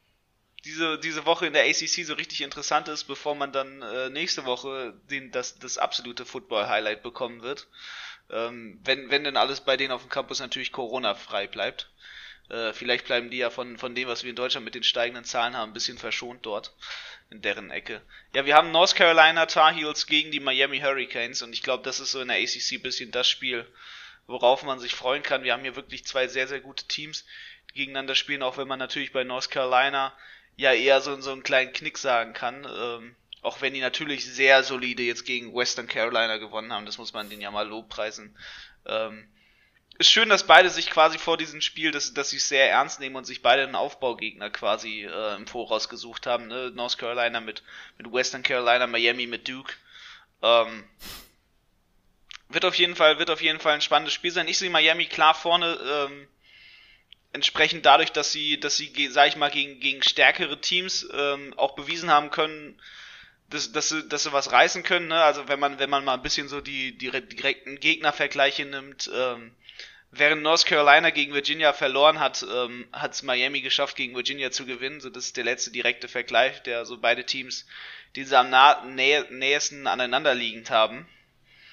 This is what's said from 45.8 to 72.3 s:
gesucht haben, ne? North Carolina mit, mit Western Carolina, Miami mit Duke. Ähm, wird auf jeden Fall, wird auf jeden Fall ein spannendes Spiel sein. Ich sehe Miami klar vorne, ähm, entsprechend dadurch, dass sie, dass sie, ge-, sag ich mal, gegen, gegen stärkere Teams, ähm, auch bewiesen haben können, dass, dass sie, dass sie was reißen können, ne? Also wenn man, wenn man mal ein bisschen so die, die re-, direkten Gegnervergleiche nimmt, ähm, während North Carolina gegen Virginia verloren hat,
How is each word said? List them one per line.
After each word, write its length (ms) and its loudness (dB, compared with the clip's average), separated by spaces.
gesucht 380 -14
haben, 220 -4
ne? 260 -10
North 240 -6
Carolina 420 -4
mit, 240 -14
mit 140 -18
Western 320 -2
Carolina, 440 4
Miami 400 2
mit 200 -8
Duke. 260 -10
Ähm, 420 4
wird 160 -2
auf 100 0
jeden 200 2
Fall, 240 6
wird 100 -2
auf 120 -2
jeden 180 0
Fall 140 2
ein 80 -2
spannendes 320 2
Spiel 180 -4
sein. 160 -2
Ich 100 -2
sehe 120 -2
Miami 360 4
klar 300 4
vorne, 420 0
ähm, 360 -4
entsprechend 540 2
dadurch, 260 8
dass 200 0
sie, 280 -2
dass 180 -2
sie, 140 -8
ge-, 180 -2
sag 180 8
ich 100 -2
mal, 120 2
gegen, 300 -6
gegen 220 -4
stärkere 580 4
Teams, 480 -4
ähm, 400 -2
auch 180 0
bewiesen 340 -4
haben 200 4
können, 460 -4
dass, 220 -6
dass 180 0
sie, 180 -4
dass 160 -2
sie 100 -4
was 180 2
reißen 320 6
können, 240 0
ne? 140 4
Also 260 4
wenn 120 0
man, 200 0
wenn 100 0
man 140 0
mal 120 0
ein 80 -4
bisschen 240 -2
so 140 -8
die, 360 -8
die 100 -8
re-, 140 -4
direkten 580 -4
Gegnervergleiche 840 0
nimmt, 500 -10
ähm, 360 -4
während 320 4
North 240 6
Carolina 420 8
gegen 240 0
Virginia 400 2
verloren 460 4
hat, 260 -2